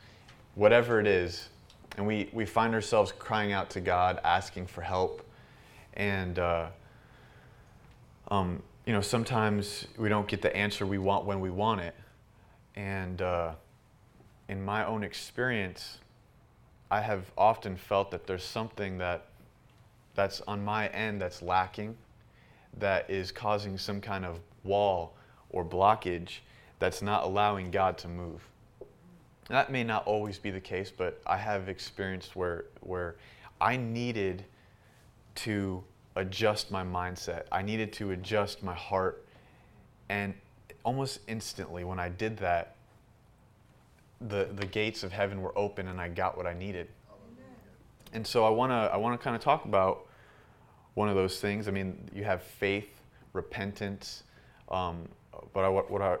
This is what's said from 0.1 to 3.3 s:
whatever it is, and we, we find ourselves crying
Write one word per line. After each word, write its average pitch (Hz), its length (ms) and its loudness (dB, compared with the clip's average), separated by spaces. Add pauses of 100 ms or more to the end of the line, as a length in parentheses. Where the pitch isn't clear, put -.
whatever 117 440 8
it 104 80 6
is, 90 420 4 (480)
and 101 80 -2
we, 107 280 0
we 110 120 0
find 113 280 4
ourselves 107 380 4
crying 107 400 0